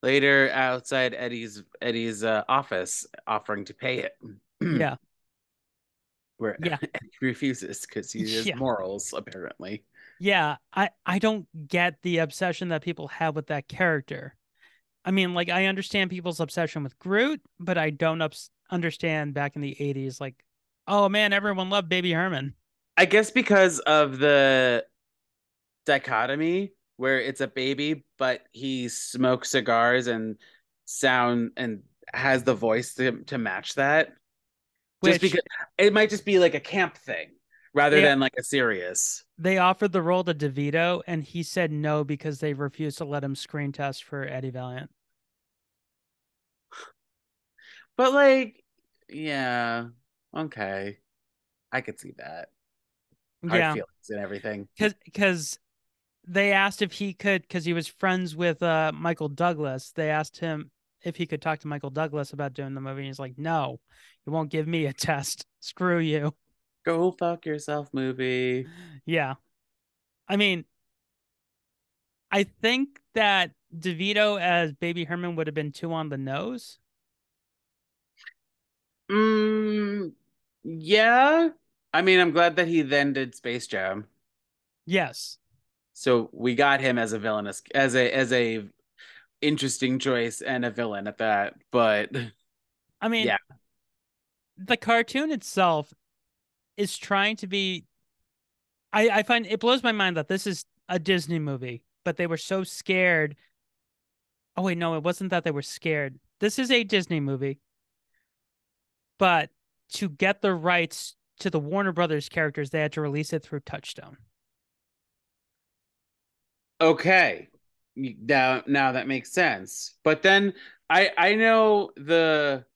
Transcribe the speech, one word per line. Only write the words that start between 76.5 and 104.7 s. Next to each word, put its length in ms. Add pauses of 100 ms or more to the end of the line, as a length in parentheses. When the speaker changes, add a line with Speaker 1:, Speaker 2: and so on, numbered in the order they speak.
Speaker 1:
Mm, 1040 (500)
yeah. 840 (440)
I 80
mean, 180
I'm 120
glad 260
that 100
he 140
then 320
did 220
Space 320
Jam. 400 (800)
Speaker 2:
Yes. 520 (560)
Speaker 1:
So 400
we 220
got 260
him 160
as 160
a 60
villainous, 420 (120)
as 220
a, 160
as 220
a 340 (760)
interesting 580
choice 420
and 240
a 60
villain 360
at 120
that, 360 (160)
but 400 (880)
Speaker 2:
I 80
mean, 200
Speaker 1:
yeah. 100 (1200)
Speaker 2:
the 200
cartoon 540
itself 640 (840)
is 200
trying 400
to 100
be, 380 (1080)
I, 180
I 140
find, 220
it 140
blows 240
my 80
mind 260
that 100
this 200
is 180 (240)
a 100
Disney 400
movie, 440 (200)
but 140
they 100
were 100
so 260
scared. 720 (1200)
Oh, 60
wait, 140